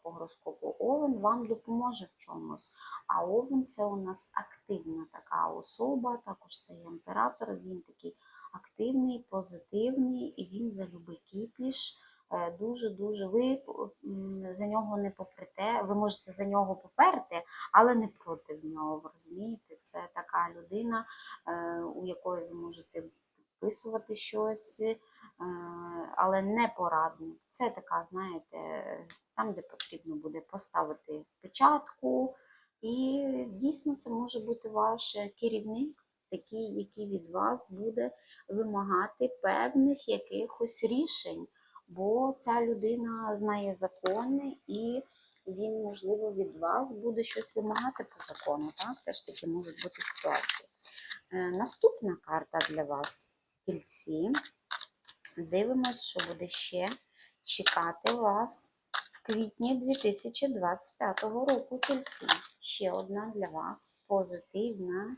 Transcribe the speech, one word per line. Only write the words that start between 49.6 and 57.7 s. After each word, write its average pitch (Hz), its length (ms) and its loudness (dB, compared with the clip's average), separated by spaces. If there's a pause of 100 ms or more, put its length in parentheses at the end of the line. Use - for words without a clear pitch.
бути - 180 -4
ситуації. - 680 0 (640)
Е, 185 180 0
наступна 196 720 4
карта 160 380 -2 (100)
для 156 140 -2
вас, 143 440 -4 (380)
Тільці. 165 640 -2 (1080)
Дивимось, 226 640 2
що - 320 -2
буде 170 140 -8
ще 180 380 0 (580)
чекати - 680 4